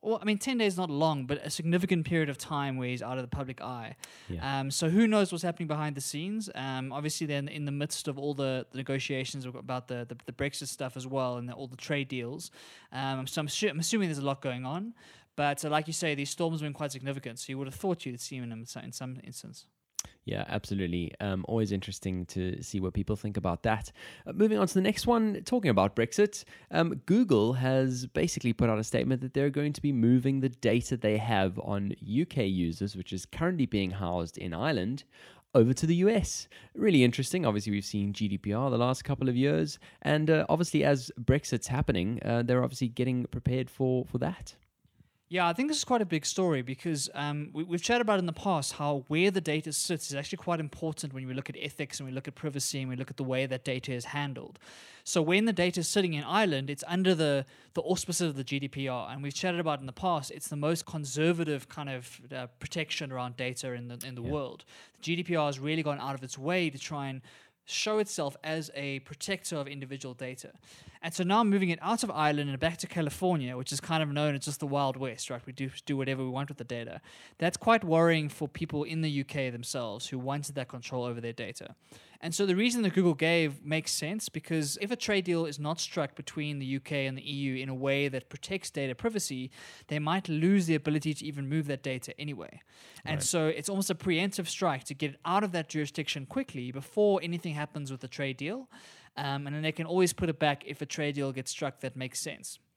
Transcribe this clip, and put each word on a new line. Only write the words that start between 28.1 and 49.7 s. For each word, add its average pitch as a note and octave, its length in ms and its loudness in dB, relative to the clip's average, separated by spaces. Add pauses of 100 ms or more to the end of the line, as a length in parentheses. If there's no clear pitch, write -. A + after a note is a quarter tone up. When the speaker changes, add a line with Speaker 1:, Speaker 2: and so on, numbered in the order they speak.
Speaker 2:
put A#2+ 160 4
out G#2+ 80 4
a A2 40 0
statement B2 380 2
that C3 140 -6
they're C#3+ 160 4
going C#3+ 240 0
to - 80 -8
be C#3+ 100 4
moving B2+ 480 6
the C3 80 2
data A#2+ 480 2
they G#2+ 220 4
have G2+ 400 2
on G2+ 420 -2
U B2+ 240 0
K B2 220 0
users, F#2 500 0
which F2+ 160 -8
is F#2 140 -8
currently E3 400 0
being G2 240 0
housed F2 480 -4
in F2 160 -6
Ireland, A#2 500 -2 (500)
over B2 200 8
to - 100 0
the E3+ 120 4
U F#3 120 6
S. - 400 0 (260)
Really E3 300 6
interesting. C#3 400 2
Obviously, G#2 280 2
we've G2+ 120 0
seen G2+ 300 0
G G#2+ 120 0
D F#2+ 120 0
P G2+ 160 -2
R C3 160 0
the A#2 80 2
last B2+ 260 2
couple C3+ 240 0
of B2 80 2
years. D3 420 2 (220)
And, D3+ 300 4
uh, D#3 180 6
obviously, D#3+ 340 4
as C#3 280 4 (100)
Brexit's C3 460 2
happening, A#2 580 0
uh, A#2 180 2
they're B2 220 4
obviously B2+ 240 -2
getting B2 380 0
prepared B2+ 420 -2
for, B2+ 380 0
for - 100 -6
that. D3 380 -4 (720)
Speaker 1:
Yeah, F3 200 2
I E3+ 60 2
think C4 140 0
this D4+ 100 0
is - 60 -2
quite A#3+ 180 4
a G3 40 0
big D#3+ 180 0
story E3 380 2
because, C3+ 500 -4
um, D3 400 -4
we, D#3 120 -4
we've F3 180 -2
chatted A#3+ 200 4
about G#3 180 4
in F3+ 60 0
the E3 60 -2
past E3 420 0
how D3 340 0
where F3 240 4
the F#3+ 80 2
data D#3 320 -2